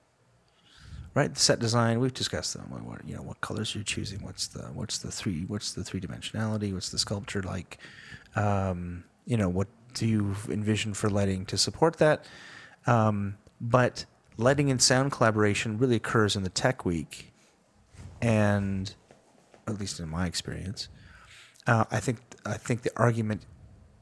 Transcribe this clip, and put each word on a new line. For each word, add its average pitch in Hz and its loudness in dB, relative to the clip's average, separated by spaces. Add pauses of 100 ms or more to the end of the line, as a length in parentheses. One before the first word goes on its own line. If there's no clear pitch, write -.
(1120)
Right, 143 2
the - -10
set - 4
design, 117 2
we've 127 0
discussed - -4
them. - -12
What, 60 -12
what, - -12
you - -8
know, - -10
what - -12
colors 107 -6
you're 107 -6
choosing, 98 -8
what's 92 -8
the, - -12
what's - -8
the - -12
three, 90 -4
what's 104 -6
the - -8
three - -8
dimensionality, 107 -4
what's 92 -6
the - -6
sculpture 101 -4
like, 92 -8 (560)
um, 92 0 (220)
you 123 0
know, 101 2
what 92 0 (280)
do 113 -2
you 104 2 (120)
envision 104 0
for 104 0
lighting 98 0
to 101 -4
support 160 2
that? 151 4 (600)
Um, 107 4 (200)
but 120 2 (320)
lighting 139 4
and 127 2
sound 135 4
collaboration 107 4
really 123 4
occurs 107 2
in 98 -2
the 90 -2
tech - 0
week, - -4 (880)
and 101 2 (720)
at 104 -6
least 98 -6
in 85 -6
my 85 -2
experience, 82 -6 (760)
uh, 113 4
I 113 -2
think, 117 -4 (260)
I 104 -4
think 117 -2
the - -2
argument 110 2 (600)